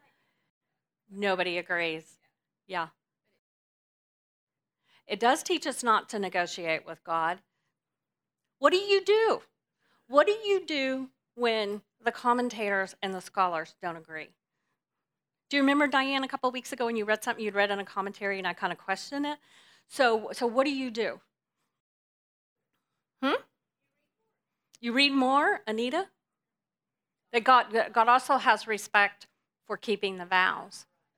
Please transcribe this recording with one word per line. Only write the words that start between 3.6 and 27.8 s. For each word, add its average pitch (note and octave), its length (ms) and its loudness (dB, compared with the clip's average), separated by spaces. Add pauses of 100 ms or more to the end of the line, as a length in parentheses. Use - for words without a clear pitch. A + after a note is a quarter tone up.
It G3+ 140 -6
does B3 200 4
teach E4+ 240 -2
us C4+ 160 -6
not A3+ 280 2
to G#3+ 100 -6
negotiate F3 640 -2
with D#3+ 200 -16
God. E3 340 -2 (1200)
What C#4+ 120 6
do F4+ 60 2
you G4 280 2
do? G#4+ 360 2 (680)
What C#4+ 180 4
do G#4 60 2
you G4+ 320 -2
do C4 440 -4 (260)
when A3 460 -2 (220)
the A3+ 80 0
commentators A3 920 -2
and F#3+ 120 -4
the F#3 80 -8
scholars F3 600 -2
don't E3+ 140 -6
agree? D#3+ 360 -16 (1160)
Do C#4 60 -2
you C#4 80 2
remember, C#4+ 240 4
Diane, C4+ 380 0
a - 20 -8
couple C4 240 -4
weeks B3 220 -10
ago B3 140 -2
when A#3 100 -2
you G#3 80 -2
read G#3+ 180 0
something A3+ 180 -4
you'd G#3 140 -4
read G3+ 160 4
in G3+ 80 -2
a G3 60 -6
commentary G3 520 -6
and F#3 100 -4
I F3 60 -2
kinda F3 220 -4
questioned C#4 500 -6
it? D4 120 -6 (500)
So, A3+ 460 2
so B3+ 120 -4
what A#3+ 200 2
do D4+ 60 -2
you C4 200 -4
do? G#3+ 300 -6 (2000)
Hmm? D4+ 180 0 (1400)
You A#3+ 100 -4
read C4+ 220 4
more, C#4 520 4
Anita? B3 420 -2 (1200)
That A#3 120 0
God, B3 280 6
that G#3+ 220 0